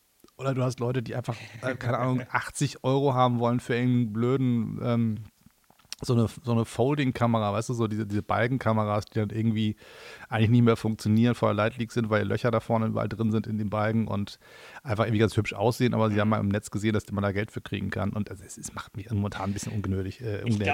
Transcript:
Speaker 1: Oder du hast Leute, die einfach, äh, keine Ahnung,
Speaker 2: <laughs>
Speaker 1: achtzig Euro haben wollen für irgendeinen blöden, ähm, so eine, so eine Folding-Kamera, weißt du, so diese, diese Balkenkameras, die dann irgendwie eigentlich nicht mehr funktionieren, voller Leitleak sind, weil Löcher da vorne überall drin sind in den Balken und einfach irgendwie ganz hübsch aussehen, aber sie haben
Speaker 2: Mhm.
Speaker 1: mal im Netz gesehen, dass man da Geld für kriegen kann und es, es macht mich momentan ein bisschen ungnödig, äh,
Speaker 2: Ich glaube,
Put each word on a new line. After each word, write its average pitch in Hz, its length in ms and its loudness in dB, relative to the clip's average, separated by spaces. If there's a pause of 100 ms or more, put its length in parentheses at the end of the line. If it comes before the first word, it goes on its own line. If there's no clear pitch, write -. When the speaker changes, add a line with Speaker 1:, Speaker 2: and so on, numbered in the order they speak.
(360)
Speaker 1:
Oder 131 180 -4
du 127 80 0
hast 123 180 -2
Leute, 123 220 -2
die 113 120 -8
einfach, 120 220 -6 (260)
äh, 127 140 -2
keine 120 220 -2
Ahnung, 127 260 0
Speaker 2:
<laughs> - 60 -18
Speaker 1:
achtzig - 540 -2
Euro 135 300 2
haben 127 240 4
wollen 120 220 2
für - 140 -2
irgendeinen 123 380 2
blöden, 120 720 0
ähm, 117 320 2 (920)
so 127 100 2
eine, 117 120 4 (160)
so 120 100 -4
eine 113 120 2
Folding-Kamera, 120 880 0
weißt 107 180 -2
du, 127 40 -2
so 117 120 0
diese, 107 200 -2
diese 101 180 -2
Balkenkameras, 107 840 0
die - 140 -4
dann 104 100 0
irgendwie 110 460 0 (520)
eigentlich 110 220 4
nicht 120 120 6
mehr 117 140 6
funktionieren, 110 600 2
voller 107 180 2
Leitleak 113 380 0
sind, 113 180 -2
weil 104 160 2
Löcher 107 240 0
da 110 100 4
vorne 113 260 0
überall 110 220 -2
drin 107 240 -2
sind 107 140 0
in 110 120 -4
den 107 120 -2
Balken 107 380 0
und 101 300 -6 (440)
einfach 110 220 0
irgendwie 107 160 2
ganz 110 160 4
hübsch 104 180 0
aussehen, 113 400 2
aber 110 160 2
sie 104 100 0
haben 104 60 4
Speaker 2:
Mhm. 107 40 2
Speaker 1:
mal 107 100 2
im 101 80 0
Netz 101 240 -2
gesehen, 107 220 0
dass 104 180 -2
man 101 100 -2
da 101 100 2
Geld 101 200 -4
für - 80 -10
kriegen 98 300 -6
kann 98 240 -2
und 104 160 -4
es, - 280 -16
es - 160 -12
macht - 220 -12
mich 98 140 -12
momentan 101 400 -4
ein 98 40 -2
bisschen 101 180 -8
ungnödig, 98 500 -4
äh, 101 220 -6
Speaker 2:
Ich 113 160 0
glaube, 104 140 0